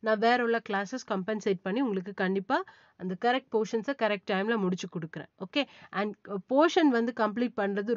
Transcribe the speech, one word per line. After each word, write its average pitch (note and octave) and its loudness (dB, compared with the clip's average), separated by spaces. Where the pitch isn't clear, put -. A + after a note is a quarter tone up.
நான் A3 2
வேற A#3+ 6
உள்ள A#3 2
கிளாஸஸ் G3+ -4
கம்பென்சேட் G3 -2
பண்ணி G3+ 0
உங்களுக்கு G3 -2
கண்டிப்பா F#3+ 0
அந்த F#3 -4
கரெக்ட் B3+ 0
போர்ஷன்ஸை A3 -2
கரெக்ட் G#3 -2
டைம்ல G3+ 0
முடிச்சு F3+ -2
கொடுக்குறேன். D#3 -10
Okay? C#4+ -2
And, G#3 -2
uh, G3+ -6
போர்ஷன் D#4 6
வந்து A#3 0
கம்ப்ளீட் A3 0
பண்றது G3+ 0